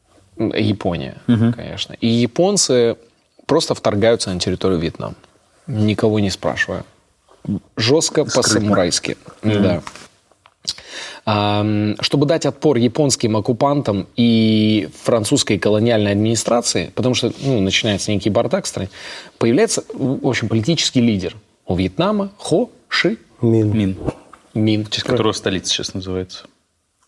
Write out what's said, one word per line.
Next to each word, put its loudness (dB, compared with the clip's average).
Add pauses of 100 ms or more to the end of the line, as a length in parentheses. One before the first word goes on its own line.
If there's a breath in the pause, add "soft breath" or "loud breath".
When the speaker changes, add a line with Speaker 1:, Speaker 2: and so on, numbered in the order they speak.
(360)
Speaker 1:
м, -2
Япония, -2 (120)
Speaker 2:
Мгм. 4
Speaker 1:
конечно. -10
И 0
японцы 2 (500)
просто 2
вторгаются 2
на -4
территорию 0
Вьетнама, -6 (520)
никого 2
не 2
спрашивая. -4 (960)
Жестко, 2
Speaker 2:
Скрытно. 0
Speaker 1:
по-самурайски. 0 (260)
Speaker 2:
Мгм. 2
Speaker 1:
Да. 0 (1400 loud breath)
Ам, 0
чтобы 0
дать 0
отпор 0
японским 2
оккупантам 0 (100)
и 4 (140)
французской 2
колониальной 2
администрации, 0
потому 0
что, -2 (100)
ну, 0
начинается 0
некий -2
бардак 0
в -10
стране, -6 (500 loud breath)
появляется, 2
в -4
общем, 0
политический 0
лидер 0 (300)
у 0
Вьетнама 0
Хо -2 (180)
Ши -2 (240)
Speaker 3:
Мин. 4
Speaker 2:
Мин. 0 (580)
Speaker 1:
Мин. 0
Speaker 2:
В -14
честь -6
которого 0
столица -4
сейчас -6
называется. -8 (640)